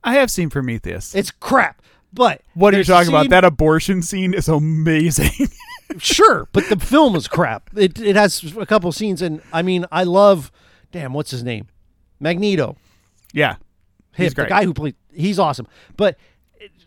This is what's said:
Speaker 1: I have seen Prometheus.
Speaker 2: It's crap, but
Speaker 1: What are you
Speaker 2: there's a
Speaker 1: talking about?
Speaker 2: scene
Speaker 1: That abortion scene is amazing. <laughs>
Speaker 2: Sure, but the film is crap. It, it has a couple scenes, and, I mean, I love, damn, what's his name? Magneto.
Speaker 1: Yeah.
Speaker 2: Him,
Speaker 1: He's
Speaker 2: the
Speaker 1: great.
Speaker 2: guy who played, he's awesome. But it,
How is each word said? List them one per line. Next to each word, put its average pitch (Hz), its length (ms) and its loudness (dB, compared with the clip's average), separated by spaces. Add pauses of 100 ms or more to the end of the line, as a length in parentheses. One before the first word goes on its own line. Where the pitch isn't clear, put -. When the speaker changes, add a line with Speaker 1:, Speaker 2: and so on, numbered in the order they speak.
Speaker 1:
I 240 120 -2
have 277 160 2
seen 170 180 -2
Prometheus. 117 640 -8
Speaker 2:
It's 202 160 -4
crap, - 520 -2 (300)
but 196 300 0 (140)
Speaker 1:
What 196 180 6
are 196 40 2
you 190 60 2
Speaker 2:
there's 160 60 0
a 185 40 6
Speaker 1:
talking 175 160 6
about? 156 140 4
Speaker 2:
scene 135 60 0
Speaker 1:
That 180 160 6
abortion 160 560 2
scene 185 320 -4
is 175 160 -4
amazing. 156 1040 0
<laughs> - 40 -20 (400)
Speaker 2:
Sure, - 560 2
but 247 160 0
the 208 100 0
film 262 380 2
is 127 100 -6
crap. 120 480 -4
It, 196 240 0
it 202 160 0
has 190 420 0
a 208 80 -10
couple 190 280 0
scenes, 196 280 -6
and, 160 200 -6 (100)
I 165 100 -4
mean, 180 300 -2
I 180 140 -2
love, 185 440 2 (440)
damn, 143 180 -12
what's 147 200 -8
his 123 120 -10
name? 120 240 -10 (500)
Magneto. 170 600 -4 (560)
Speaker 1:
Yeah. 143 220 -2
Speaker 2:
Him, - 20 -20 (580)
Speaker 1:
He's 175 180 -2
Speaker 2:
the - 100 -12
Speaker 1:
great. - 60 -6
Speaker 2:
guy 196 140 2
who 185 100 -2
played, 147 220 -8 (180)
he's 180 240 -4
awesome. 143 300 -2 (300)
But 196 200 0 (400)
it, 208 140 -20 (160)